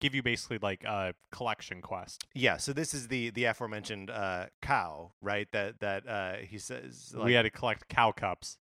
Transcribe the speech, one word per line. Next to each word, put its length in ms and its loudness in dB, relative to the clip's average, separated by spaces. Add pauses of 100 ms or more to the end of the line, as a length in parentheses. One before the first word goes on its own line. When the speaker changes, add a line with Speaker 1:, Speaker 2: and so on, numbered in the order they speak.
Speaker 1:
give 120 2
you 80 2
basically, 400 0
like, 220 0
a 320 -2 (160)
collection 500 -4
quest. 440 -8 (100)
Speaker 2:
Yeah, 220 6
so 160 -2
this 200 -2
is 140 -6
the, 220 0
the 160 0
aforementioned, 640 -2
uh, 380 -2 (140)
cow, 600 0
right? 320 0
That, 260 -2
that, 260 -2
uh, 340 -2
he 180 -12
says, 580 -12
Speaker 1:
We 60 -4
Speaker 2:
like, 120 6
Speaker 1:
had 100 10
to 60 4
collect 380 -2
cow 240 6
cups. 500 -4